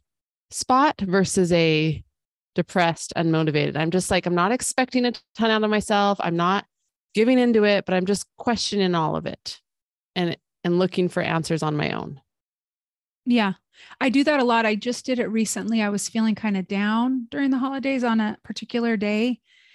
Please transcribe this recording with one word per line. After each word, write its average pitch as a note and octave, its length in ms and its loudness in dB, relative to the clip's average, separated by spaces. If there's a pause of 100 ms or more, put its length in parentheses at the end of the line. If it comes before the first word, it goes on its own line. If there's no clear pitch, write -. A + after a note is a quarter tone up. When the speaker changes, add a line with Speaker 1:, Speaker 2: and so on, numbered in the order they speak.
(520)
Speaker 1:
spot C4+ 500 2
versus F#3 520 2
a D#3+ 500 2 (520)
depressed, E3+ 600 0
unmotivated. D#3 600 0
I'm D#3+ 140 -2
just F#3 200 0
like, F3+ 140 0
I'm F3 100 0
not F3+ 180 2
expecting B3+ 520 -2
a A#3+ 80 0 (220)
ton A3 160 0
out G#3+ 120 0
of G#3+ 80 2
myself. G3+ 500 0
I'm E3+ 160 -2
not F#3 280 0 (500)
giving B3 240 4
into A3+ 260 4
it, G3+ 200 2
but F#3+ 100 0
I'm F#3 120 0
just G3+ 200 -2 (100)
questioning G3 580 -2
all D#3+ 200 0
of D3+ 120 -6
it - 340 -12 (540)
and, F3 220 -2 (260)
and F3 160 2
looking F3+ 300 0
for F3+ 140 -4
answers D#3+ 400 -2
on D3+ 140 -2
my D3+ 160 -2
own. - 280 -10 (1040)
Speaker 2:
Yeah, A3+ 280 2 (480)
I C4 80 2
do C4+ 140 4
that D4 160 2
a B3+ 40 2
lot. A#3 220 2
I G#3+ 100 2
just A#3 300 -6
did B3+ 140 -2
it G3 80 -2
recently. A3 540 -2
I G#3 80 0
was G3+ 200 -4
feeling A3 260 0
kind G3+ 220 -2
of F#3 100 -6
down A#3 640 -2
during C#4 220 -2
the C4+ 60 0
holidays C4+ 460 -2
on A3+ 160 0
a G#3+ 240 -2
particular A#3 540 -4
day. G#3+ 420 0 (340)